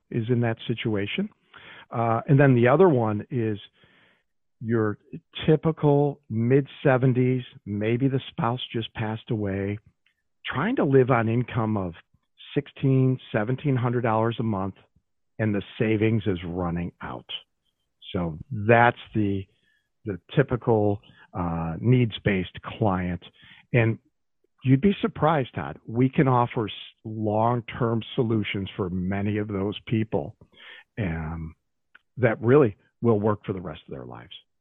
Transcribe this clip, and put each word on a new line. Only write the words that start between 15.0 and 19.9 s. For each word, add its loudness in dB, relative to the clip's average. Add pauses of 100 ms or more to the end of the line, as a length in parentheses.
and 0
the -2 (160)
savings 2
is 0
running -4 (100)
out. -12 (880)
So -4 (120)
that's 4 (160)
the, -2 (580)